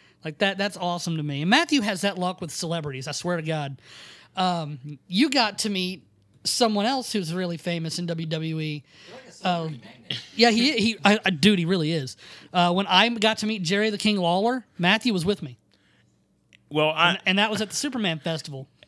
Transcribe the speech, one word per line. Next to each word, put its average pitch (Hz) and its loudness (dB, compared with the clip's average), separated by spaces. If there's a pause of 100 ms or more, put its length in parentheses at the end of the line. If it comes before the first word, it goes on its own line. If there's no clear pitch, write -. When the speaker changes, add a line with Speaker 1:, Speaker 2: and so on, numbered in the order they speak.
(240)
Speaker 1:
Like, 160 -8
that, 196 2
that's 196 -2
awesome 175 -4
to 151 -4
me. 143 -6
And 170 0
Matthew 285 4
has 202 -2
that 202 0
luck 180 -4
with 165 -8
celebrities, 147 -6
I 147 -6
swear 175 -4
to 160 -4
God. 151 -6 (560)
Um, 151 -4
you 254 2
got 226 2
to 220 -2
meet 185 -4 (400)
someone 214 2
else 262 -2
who's 170 -2
really 175 -4
famous 165 -4
in 175 -4
W 165 -4
W 160 -4
E. 151 -6 (240)
Speaker 2:
You're - -18
like - -20
a - -20
celebrity 165 -4
Speaker 1:
Uh, - -20
Speaker 2:
magnet. - -12 (160)
Speaker 1:
yeah, 226 6
he, 240 2
he, 220 0
I, 208 6
I, 190 4
dude, 185 4
he 170 0
really 165 0
is. 139 -4 (360)
Uh, 175 4
when 190 0
I 190 4
got 220 0
to 214 -2
meet 214 -2
Jerry 202 0
the 202 -4
King 214 0
Lawler, 196 0 (140)
Matthew 214 4
was 175 0
with 196 -2
me. 127 -14 (1120)
Speaker 3:
Well, 151 2
I 160 4
Speaker 1:
And, 196 -4
and 190 2
that 214 2
was 214 -2
at 214 -4
the - -10
Superman 214 -2
Festival. 147 -6 (200)